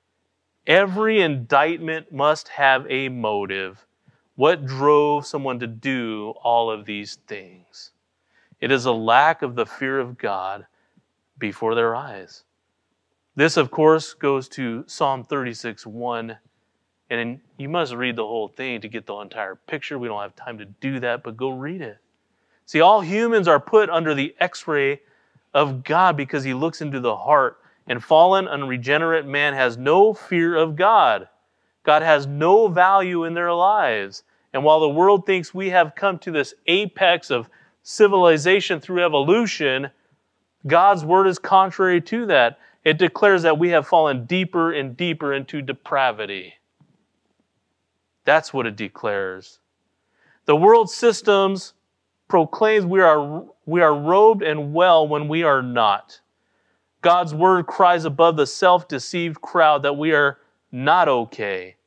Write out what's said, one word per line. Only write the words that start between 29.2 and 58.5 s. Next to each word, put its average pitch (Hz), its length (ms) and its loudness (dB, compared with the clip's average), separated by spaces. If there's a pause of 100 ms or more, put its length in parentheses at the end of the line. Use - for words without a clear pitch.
man 143 280 -2
has 123 240 0
no 180 360 2
fear 170 440 -4
of 160 180 -2
God. 156 540 2 (540)
God 156 180 4
has 151 260 2
no 175 400 4
value 180 560 2
in 165 100 -6
their 175 200 -2
lives. 160 720 -2 (280)
And 135 140 -6
while 156 160 4
the 151 80 2
world 180 360 2
thinks 185 280 -4
we 190 160 -6
have 170 260 2
come 196 240 -4
to 180 120 -10
this 147 220 -4 (120)
apex 180 640 0
of 120 180 -6 (340)
civilization 180 960 2
through 180 240 -2
evolution, 147 840 0 (760)
God's 170 400 4
word 190 220 4
is 180 120 -2
contrary 185 640 2
to 226 240 -6
that. 131 340 2 (240)
It 156 140 2
declares 185 460 2
that 160 140 2
we 175 120 0
have 160 180 0
fallen 147 380 0
deeper 170 480 -2
and 135 240 -8
deeper 156 360 -4
into 139 280 -8
depravity. 110 920 -6 (1700)
That's 156 280 0
what 127 140 -4
it 107 80 -8
declares. 98 840 -8 (840)
The 151 140 4
world 214 320 6
systems 196 840 0 (540)
proclaims 196 580 2
we 190 140 0
are, 151 460 2 (200)
we 170 160 0
are 151 140 4
robed 190 480 4
and 151 300 -4
well 165 340 4
when 147 220 -4
we 160 140 -2
are 139 180 2
not. 117 580 -2 (840)
God's 170 320 2
word 180 340 2
cries 175 380 2
above 160 320 2
the 139 100 0
self-deceived 170 920 -2